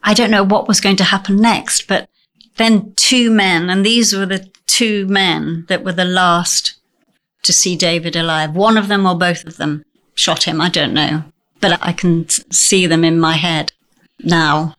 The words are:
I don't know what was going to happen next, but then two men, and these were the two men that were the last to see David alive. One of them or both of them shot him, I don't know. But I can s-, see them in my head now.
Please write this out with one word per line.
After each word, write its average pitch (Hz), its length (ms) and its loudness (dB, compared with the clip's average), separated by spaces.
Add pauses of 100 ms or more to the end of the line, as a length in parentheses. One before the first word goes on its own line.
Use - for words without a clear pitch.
I 208 120 2
don't 220 160 0
know 202 120 4
what 202 260 2
was 208 120 2
going 196 160 2
to 190 80 0
happen 196 320 0
next, - 500 0
but - 220 -4 (480)
then 226 400 2
two 240 340 2
men, 185 380 2
and 190 160 0
these 220 320 2
were 196 100 -2
the 190 220 -6 (180)
two 208 400 0
men 165 640 -2
that 185 160 -4
were 185 80 -4
the 180 140 -2
last - 680 0 (680)
to - 100 0
see - 240 0
David 165 380 -2
alive. 160 400 -2
One 214 240 2
of 208 100 -2
them 196 180 0
or 180 100 0
both 175 300 -2
of 160 100 -18
them 151 280 -6 (300)
shot - 300 -2
him, 160 160 -4
I 175 80 0
don't 156 260 -2
know. 151 300 -2 (360)
But 185 240 2
I 175 80 -2
can 165 340 0
s-, - 140 -4 (120)
see 185 340 2
them 165 180 2
in 165 140 2
my 160 160 2
head 156 380 -4 (500)
now. 160 560 0